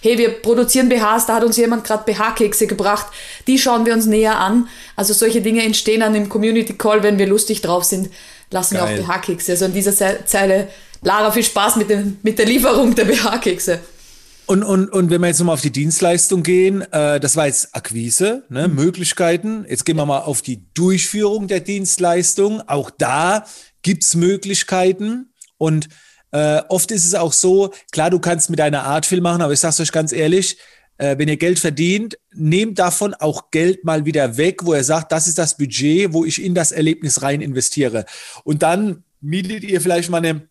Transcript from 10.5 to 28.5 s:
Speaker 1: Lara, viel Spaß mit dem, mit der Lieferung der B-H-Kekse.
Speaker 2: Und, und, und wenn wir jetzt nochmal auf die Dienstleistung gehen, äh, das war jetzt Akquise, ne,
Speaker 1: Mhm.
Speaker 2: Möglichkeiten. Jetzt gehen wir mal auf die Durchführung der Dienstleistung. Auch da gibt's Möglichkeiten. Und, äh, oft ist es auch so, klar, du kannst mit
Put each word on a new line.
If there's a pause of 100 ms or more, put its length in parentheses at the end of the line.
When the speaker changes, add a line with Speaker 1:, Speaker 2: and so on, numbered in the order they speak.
Speaker 1:
Lara,
viel
Spaß
mit
dem,
mit
der
Lieferung
der
B-H-Kekse. (680)
Speaker 2:
Und,
und,
und
wenn
wir
jetzt
nochmal
auf
die
Dienstleistung
gehen, (120)
äh,
das
war
jetzt
Akquise,
ne,
Speaker 1:
Mhm.
Speaker 2:
Möglichkeiten.
Jetzt
gehen
wir
mal
auf
die (100)
Durchführung
der
Dienstleistung.
Auch
da (360)
gibt's
Möglichkeiten. (240)
Und, (420)
äh,
oft
ist
es
auch
so, (200)
klar,
du
kannst
mit